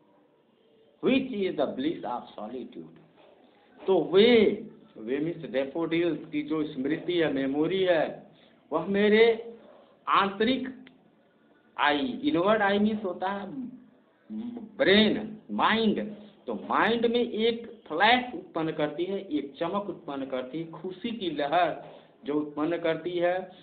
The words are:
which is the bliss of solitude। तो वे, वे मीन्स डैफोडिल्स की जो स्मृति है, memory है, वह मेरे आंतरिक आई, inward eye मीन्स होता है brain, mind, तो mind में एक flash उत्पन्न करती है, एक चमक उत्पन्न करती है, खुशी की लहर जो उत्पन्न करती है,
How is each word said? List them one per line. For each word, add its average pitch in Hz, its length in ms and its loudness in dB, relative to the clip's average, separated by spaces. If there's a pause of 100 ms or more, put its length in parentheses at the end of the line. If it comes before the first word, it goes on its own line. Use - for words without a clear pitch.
(1040)
which 233 300 2
is 190 240 -2
the 139 100 0 (120)
bliss - 260 -4
of 113 300 -8
solitude। 101 680 -14 (880)
तो 190 120 4 (140)
वे, 208 160 8 (680)
वे 117 220 -4
मीन्स 160 320 -6
डैफोडिल्स 160 800 -2
की 151 120 -4
जो 151 220 -2
स्मृति 156 540 -4
है, 151 140 2
memory 147 500 0
है, 165 480 0 (420)
वह 170 140 -2
मेरे 208 380 6 (840)
आंतरिक 196 600 2 (1080)
आई, 143 280 2 (180)
inward 180 380 2
eye 202 160 2
मीन्स 214 260 2
होता 185 260 -4
है 196 160 -6 (1300)
brain, 208 640 4 (120)
mind, 170 640 0 (320)
तो 117 80 -6
mind 190 520 0
में 233 140 2
एक 226 460 -2 (220)
flash 214 460 2
उत्पन्न 160 380 -6
करती 151 320 -2
है, 196 160 -4
एक 147 380 -6
चमक 196 300 -4
उत्पन्न 139 380 -8
करती 127 320 -6
है, 165 120 -8
खुशी 180 400 -8
की 185 200 -4
लहर 147 540 0 (400)
जो 139 100 -4
उत्पन्न 151 440 -2
करती 165 400 -2
है, 180 320 0 (120)